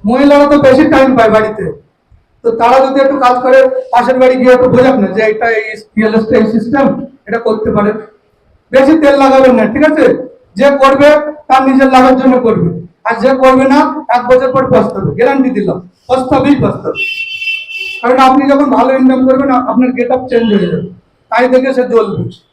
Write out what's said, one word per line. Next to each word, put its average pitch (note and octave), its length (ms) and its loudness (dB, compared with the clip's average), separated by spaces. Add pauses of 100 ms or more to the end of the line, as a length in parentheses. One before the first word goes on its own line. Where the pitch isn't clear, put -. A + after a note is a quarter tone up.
মহিলারা C#4+ 420 4
তো C#4+ 120 2
বেশি C#4 320 4
টাইম C4 260 2
পায় A3+ 140 2
বাড়িতে, G#3 520 -4 (600)
তো A#3 80 -2
তারা B3 360 0
যদি C4+ 140 -2
একটু C4+ 180 0
কাজ B3+ 240 0
করে, C4 260 2
পাশের B3+ 500 -2
বাড়ি B3+ 180 4
গিয়ে B3+ 160 2
একটু B3 180 2
বোঝাক B3+ 280 2
না G3 80 0
যে F#3 160 -4
এটা A3 280 -2
এই G#3+ 260 -6 (180)
পিএলএস A3 340 -2
টা B3 80 0
এই G#3+ 100 2
সিস্টেম, A#3+ 600 -2 (200)
এটা A3+ 120 -6
করতে - 340 -4
পারে। G#3 200 -2 (760)
বেশি C#4 280 2
তেল C#4 200 2
লাগাবেন C4 360 4
না, A3 120 0
ঠিক C#4+ 260 0
আছে? - 360 0 (260)
যে C#4 160 2
করবে C#4 640 2 (160)
তার C4 200 2
নিজের C4 240 2
লাভের C4 240 4
জন্য B3+ 220 2
করবে, - 480 -2 (180)
আর A#3 160 -4
যে B3+ 80 0
করবে C4 360 2
না C#4 440 0
এক A#3+ 180 -2
বছর B3+ 260 2
পর - 180 -2
পস্তাবে, G3 440 -2
গ্যারান্টি C4+ 360 0
দিলাম, - 380 -6 (200)
পস্তাবেই C4 460 0
পস্তাবে। - 480 -4 (1000)
কারণ B3+ 160 -4
আপনি C4+ 320 2
যখন C#4 200 0
ভালো B3+ 280 0
ইনকাম C4 300 2
করবেন, C4 220 0
আ-, B3 160 -2
আপনার A#3+ 260 0
গেট A#3+ 180 -4
আপ - 180 -4
চেঞ্জ A3+ 260 0
হয়ে F3 120 0
যাবে, D#3 220 -6 (400)
তাই A#3+ 200 0
দেখে C4 260 0
সে B3 80 -2
জ্বলবে। G#3 480 -2 (220)